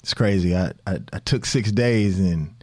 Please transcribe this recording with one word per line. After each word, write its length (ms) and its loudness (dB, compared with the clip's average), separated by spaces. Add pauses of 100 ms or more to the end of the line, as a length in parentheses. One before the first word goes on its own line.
it's 140 -6
crazy, 400 2
I, 160 0 (160)
I, 120 -4 (140)
I 60 -8
took 260 -2
six 260 -2
days, 480 2
and 300 0 (140)